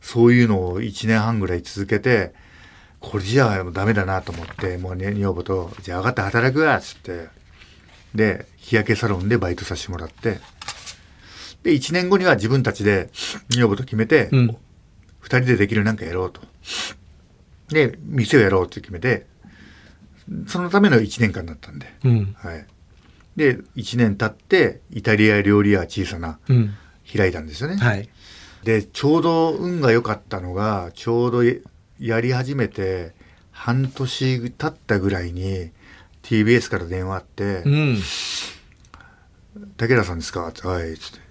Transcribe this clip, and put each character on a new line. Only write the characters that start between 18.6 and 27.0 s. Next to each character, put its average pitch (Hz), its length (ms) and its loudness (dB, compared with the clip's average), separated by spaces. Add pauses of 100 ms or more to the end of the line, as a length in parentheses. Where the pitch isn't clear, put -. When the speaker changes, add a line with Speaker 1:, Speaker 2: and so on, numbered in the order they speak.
Speaker 1:
う - 20 -8
っ - 20 -12
て - 140 -14
決 - 100 -16
め 85 80 -10
て、 120 260 -2 (1200)
そ - 160 -6
の 175 80 -4
た 202 100 4
め 202 80 8
の 127 120 6
一 101 180 -4
年 110 140 4
間 90 120 -8
だ 80 100 -12
っ - 60 -20
た - 120 -18
ん 71 80 -14
で。 - 120 -18 (120)
Speaker 2:
う 131 40 6
ん。 104 300 2
Speaker 1:
は 85 160 -12
い。 78 100 -16 (680)
で、 135 240 2 (160)
一 117 220 -8
年 113 180 4
経 110 120 -2
っ - 200 -8
て、 160 340 2 (120)
イ 110 100 -8
タ 107 140 2
リ 107 160 6
ア 104 100 4
料 104 220 6
理 104 80 4
屋 98 80 4
小 90 260 -6
さ 85 140 -8
な、 82 180 -8 (100)
Speaker 2:
う 135 60 4
ん。 107 200 2 (380)